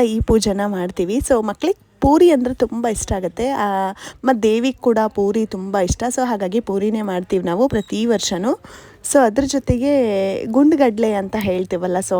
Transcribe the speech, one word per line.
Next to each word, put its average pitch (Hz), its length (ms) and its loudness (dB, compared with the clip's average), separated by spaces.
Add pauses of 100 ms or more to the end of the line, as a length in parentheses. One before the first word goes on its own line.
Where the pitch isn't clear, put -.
ಈ 220 140 -2
ಪೂಜೆನ 214 460 0
ಮಾಡ್ತೀವಿ. 190 520 -4
So 254 240 2
ಮಕ್ಳಿಗೆ 220 500 -4 (100)
ಪೂರಿ 330 300 6
ಅಂದ್ರೆ 254 220 2
ತುಂಬ 233 340 -2
ಇಷ್ಟ - 240 -4
ಆಗುತ್ತೆ. 196 380 -4
ಆ, 196 420 -2 (340)
ಮತ್ತ್ 240 180 2
ದೇವಿಗೆ 233 340 2
ಕೂಡ 226 300 2
ಪೂರಿ 208 380 -2
ತುಂಬ 196 320 -4
ಇಷ್ಟ. 185 320 -2
So 247 140 -4
ಹಾಗಾಗಿ 208 360 -2
ಪೂರಿನೇ 214 420 -2
ಮಾಡ್ತೀವಿ 185 420 -2
ನಾವು 180 240 0
ಪ್ರತಿ 214 380 -4
ವರ್ಷನೂ. 220 540 -2 (540)
So 285 120 6
ಅದ್ರ 226 220 2
ಜೊತೆಗೆ 247 1000 0
ಗುಂಡ್ಗಡ್ಲೆ 240 680 2
ಅಂತ 196 260 -4
ಹೇಳ್ತೀವಲ್ಲ, 185 580 -2
so 190 220 -2